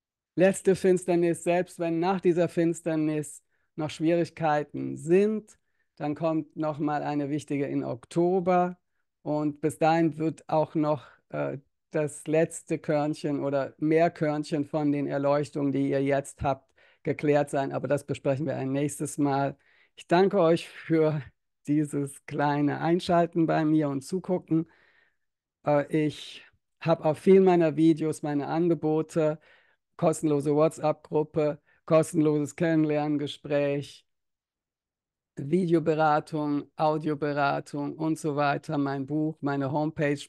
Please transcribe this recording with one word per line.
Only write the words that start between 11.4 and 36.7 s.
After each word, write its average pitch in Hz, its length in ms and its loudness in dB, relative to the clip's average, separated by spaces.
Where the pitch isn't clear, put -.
das 151 360 -4
letzte 160 520 -2
Körnchen 147 640 -2
oder 139 340 -2
mehr 160 320 4
Körnchen 151 560 -2
von 147 260 0
den 143 160 -2
Erleuchtungen, 143 640 0
die 139 160 0
ihr 139 140 0
jetzt 139 380 -2
habt, 135 320 -4
geklärt 147 460 0
sein. 139 240 -4
Aber 139 140 -6
das 143 180 0
besprechen 139 400 -2
wir 131 100 -4
ein 131 160 -4
nächstes 143 460 -4
Mal. 139 400 0
Ich - 120 -20
danke 190 320 4
euch 165 300 4
für 156 520 0
dieses 147 580 -2
kleine 143 560 0
Einschalten 170 640 2
bei 156 200 2
mir 151 240 2
und 139 140 -4
Zugucken. 170 640 -2
Äh, 147 400 2
ich - 400 -8
hab 160 260 0
auf 151 140 0
vielen 190 240 8
meiner 170 320 4
Videos 156 480 2
meine 143 240 -2
Angebote, 156 920 0
kostenlose 151 580 0
WhatsApp-Gruppe, 151 1080 0
kostenloses 151 680 2
Kennenlerngespräch, 147 1500 -2
Videoberatung, 156 1400 0